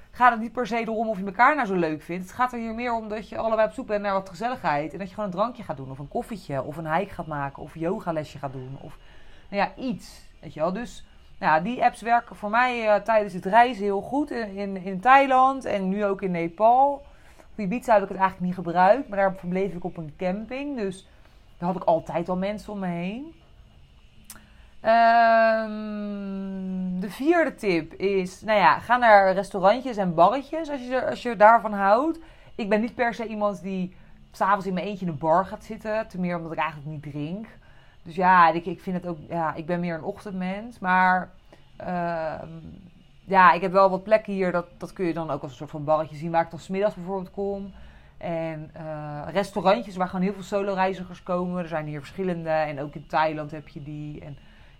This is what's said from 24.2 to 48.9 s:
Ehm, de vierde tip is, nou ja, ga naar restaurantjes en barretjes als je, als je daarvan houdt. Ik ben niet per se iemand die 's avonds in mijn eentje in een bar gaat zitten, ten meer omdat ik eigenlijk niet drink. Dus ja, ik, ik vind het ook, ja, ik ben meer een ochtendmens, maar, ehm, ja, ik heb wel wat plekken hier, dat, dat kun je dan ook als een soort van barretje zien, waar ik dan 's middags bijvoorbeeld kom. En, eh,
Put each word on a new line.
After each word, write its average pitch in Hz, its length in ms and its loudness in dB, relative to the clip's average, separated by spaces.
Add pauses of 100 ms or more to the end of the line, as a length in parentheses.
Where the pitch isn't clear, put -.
Ehm, 226 880 4 (1300)
de 196 100 -4
vierde 302 440 2
tip 170 380 -2
is, 190 480 -2
nou 214 180 2
ja, 165 200 6
ga 233 180 2
naar 208 360 8
restaurantjes 202 640 2
en 185 180 0
barretjes 269 560 2
als 285 100 -6
je, 247 280 -4
als - 140 -6
je 240 140 -4
daarvan 214 360 8
houdt. 226 460 2 (360)
Ik 220 140 -6
ben 208 120 2
niet 233 140 -4
per 233 200 4
se 233 120 -6
iemand 208 360 -2
die 185 340 -4 (360)
's - 80 -20
avonds 196 260 4
in 190 80 -2
mijn 175 120 -2
eentje 196 200 -6
in 170 60 -2
een 143 60 -8
bar 165 280 4
gaat 208 180 -12
zitten, 220 440 -6
ten 185 120 -10
meer 175 160 -2
omdat 165 160 -8
ik 156 60 -6
eigenlijk 151 320 -4
niet 151 120 -12 (100)
drink. 165 340 -8 (560)
Dus 170 120 -18
ja, 180 360 8
ik, 165 160 -4
ik 180 140 -8
vind 185 160 -6
het 175 100 -6
ook, 170 120 -8 (100)
ja, 165 260 -4
ik 160 120 -10
ben 175 140 -2
meer 175 140 -4
een 156 80 -10
ochtendmens, 196 760 -8
maar, 185 520 2 (460)
ehm, 170 720 -6 (760)
ja, 165 280 8
ik 170 80 2
heb 185 120 -2
wel 196 180 8
wat 185 120 -2
plekken 214 300 2
hier, 190 200 0
dat, 175 140 -2 (120)
dat 175 140 -12
kun 190 140 -4
je 165 80 -2
dan 160 160 -6
ook 143 120 -4
als 151 80 -10
een 127 60 -18
soort 147 140 -14
van 151 140 -8
barretje 156 320 0
zien, 160 140 -8
waar 165 140 2
ik 165 60 -8
dan 156 100 -14
's - 80 -20
middags 196 260 0
bijvoorbeeld 185 360 -8
kom. 202 420 -6 (460)
En, 160 540 -8
eh, 151 540 -10